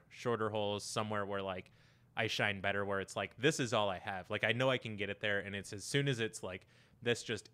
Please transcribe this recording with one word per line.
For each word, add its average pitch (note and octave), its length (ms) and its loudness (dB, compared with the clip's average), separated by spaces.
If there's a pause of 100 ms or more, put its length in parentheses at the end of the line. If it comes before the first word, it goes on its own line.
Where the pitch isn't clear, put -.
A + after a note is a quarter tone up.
shorter A2 400 0
holes, G#2 340 0
somewhere G#2+ 420 0
where, G2 160 -2
like, F#2 300 -4 (440)
I A2+ 120 2
shine G#2 340 2
better, G2+ 220 2
where G2 160 0
it's - 160 -6
like, G2+ 220 -4
this D3 220 4
is B2 140 0
all G#2+ 160 4
I F2+ 100 -2
have. F#2+ 300 -6
Like, G#2 140 0
I A2 80 6
know B2+ 180 4
I B2+ 80 4
can A2+ 180 -6
get G2+ 140 -4
it G2+ 120 -4
there, G2+ 180 2
and G2 160 -6
it's G2 160 -8
as G2+ 120 -8
soon C#3+ 240 0
as C3 120 0
it's A2 220 -2
like, F#2 240 -8 (380)
this A#2+ 180 2
just - 320 -4